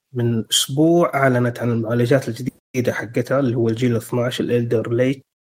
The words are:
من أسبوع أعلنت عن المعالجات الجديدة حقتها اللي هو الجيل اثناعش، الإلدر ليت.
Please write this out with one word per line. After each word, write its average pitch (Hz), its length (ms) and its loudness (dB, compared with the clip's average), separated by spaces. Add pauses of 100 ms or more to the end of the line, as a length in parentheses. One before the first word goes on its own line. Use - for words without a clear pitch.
(140)
من 117 380 0
أسبوع 165 640 2
أعلنت 123 440 2
عن 120 120 -2
المعالجات 120 560 2
الجديدة 123 680 -4
حقتها 123 460 -2
اللي 123 160 0
هو 117 140 0
الجيل 117 260 0
اثناعش، 120 440 -4
الإلدر 117 540 -2
ليت. 127 300 0 (260)